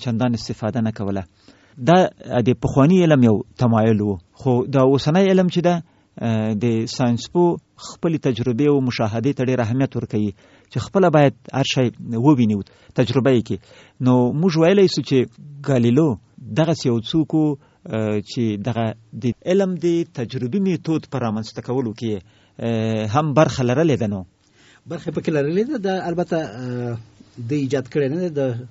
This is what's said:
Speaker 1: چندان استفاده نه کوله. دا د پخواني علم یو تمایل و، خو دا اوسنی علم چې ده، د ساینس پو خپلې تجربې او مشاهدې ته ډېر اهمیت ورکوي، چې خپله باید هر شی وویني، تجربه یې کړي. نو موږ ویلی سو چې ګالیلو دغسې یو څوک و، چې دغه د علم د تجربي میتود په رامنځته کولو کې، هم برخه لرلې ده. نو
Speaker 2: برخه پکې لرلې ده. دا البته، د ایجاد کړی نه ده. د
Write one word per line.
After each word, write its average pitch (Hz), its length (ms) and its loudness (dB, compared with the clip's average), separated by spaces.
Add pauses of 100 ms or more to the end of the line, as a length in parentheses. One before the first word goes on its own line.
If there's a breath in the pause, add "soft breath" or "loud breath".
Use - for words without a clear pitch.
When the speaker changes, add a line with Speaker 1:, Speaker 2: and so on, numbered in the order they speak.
Speaker 1:
چندان 120 340 0
استفاده 110 480 -4
نه 113 80 -2
کوله. 98 300 -4 (640 soft breath)
دا 175 100 6 (480)
د 123 80 4 (120)
پخواني 160 360 4
علم 143 240 6
یو 110 80 6 (300)
تمایل 110 360 2
و، 104 160 -2 (160)
خو 127 220 -2 (160)
دا 131 160 4
اوسنی 151 400 2
علم 185 240 4
چې 180 160 -2
ده، 175 80 4 (880 soft breath)
د 117 320 0
ساینس 120 400 -2
پو 175 100 4 (140)
خپلې - 600 -6 (100)
تجربې 117 420 0
او 143 100 4
مشاهدې 117 540 -2
ته 135 100 -4
ډېر 123 220 0
اهمیت 127 300 -2
ورکوي، 107 360 -2 (380 soft breath)
چې - 160 -6
خپله 185 320 2
باید 139 160 4 (160)
هر 135 240 -2
شی 127 120 2 (280)
وویني، 117 480 2 (320 soft breath)
تجربه 127 400 2
یې 110 80 4
کړي. 95 160 -6 (420 soft breath)
نو 127 140 4 (160)
موږ 156 220 0 (100)
ویلی 190 240 6
سو - 160 -2
چې 135 160 0 (480)
ګالیلو 131 420 4 (300)
دغسې 147 480 -2
یو 117 140 2
څوک 156 340 -2
و، 151 220 0 (280 soft breath)
چې 110 580 -4 (220)
دغه 117 200 -2 (380)
د - 20 -6 (200)
علم 185 360 0
د 170 240 0 (140)
تجربي 123 480 -4
میتود 160 460 -2
په 135 120 -4
رامنځته 110 420 -6
کولو 123 260 -4
کې، 110 200 -6 (1000 soft breath)
هم 151 240 0
برخه 135 280 2
لرلې 135 340 2
ده. 113 60 0
نو 101 140 -4 (640 soft breath)
Speaker 2:
برخه 160 260 -10
پکې 156 240 -4
لرلې 160 320 0
ده. 294 160 -6
دا 190 100 -2 (140)
البته، 175 280 -4 (1000)
د 120 160 -8
ایجاد 135 400 -2
کړی 143 200 0
نه 180 160 -4
ده. - 20 -4
د 143 100 -4 (300)